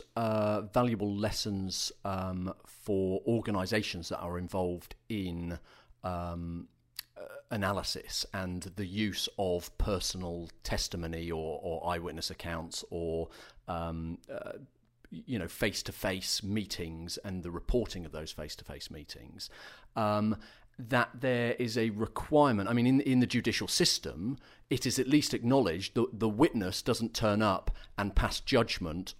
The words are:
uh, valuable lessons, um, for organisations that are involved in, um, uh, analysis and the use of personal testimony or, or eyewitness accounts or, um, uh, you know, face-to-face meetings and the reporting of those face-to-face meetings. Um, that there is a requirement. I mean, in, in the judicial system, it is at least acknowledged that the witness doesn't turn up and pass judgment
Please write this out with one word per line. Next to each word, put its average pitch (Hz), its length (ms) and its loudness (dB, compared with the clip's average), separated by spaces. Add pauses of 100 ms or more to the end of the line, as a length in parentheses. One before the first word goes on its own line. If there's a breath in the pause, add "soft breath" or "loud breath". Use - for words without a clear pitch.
(160)
uh, 107 460 2
valuable 107 520 2
lessons, 101 800 -2 (120)
um, 92 480 -2 (140)
for 95 600 0
organisations 104 840 0
that - 100 -4
are 87 200 -4
involved 90 580 -2 (120)
in, 87 500 -4 (440 soft breath)
um, 85 640 -4 (500)
uh, - 60 -14 (280)
analysis 98 840 -2
and 92 280 -4 (120)
the 101 100 -4
use 98 440 -2 (100)
of 90 400 0
personal 87 720 -2 (140)
testimony 82 640 -2
or, 80 320 -4
or 82 260 -4
eyewitness 85 420 -2
accounts 82 600 -6
or, 82 380 -2 (400 loud breath)
um, 82 500 -4 (100)
uh, - 240 -8 (580)
you 135 280 -6
know, 85 100 -4
face-to-face - 920 -2
meetings 87 760 -4
and 92 240 -6
the 87 80 -6
reporting 87 540 0
of 78 60 -12
those 78 220 -8
face-to-face - 580 -12
meetings. - 580 -14 (460 loud breath)
Um, 107 420 2 (420 loud breath)
that 120 300 2 (100)
there 120 400 2
is 120 200 0
a 113 100 4
requirement. 110 800 4
I 117 60 2
mean, 120 120 6
in, 131 140 8
in 127 200 6
the 120 60 6
judicial 113 400 2
system, 104 720 0 (320 loud breath)
it 131 160 0
is 123 140 0
at 127 100 2
least 147 240 6
acknowledged 110 640 4
that 113 260 2
the 110 80 4
witness 104 540 2
doesn't 113 320 0
turn 107 260 4
up 101 300 4 (260 loud breath)
and 101 180 0
pass - 260 2
judgment 92 800 0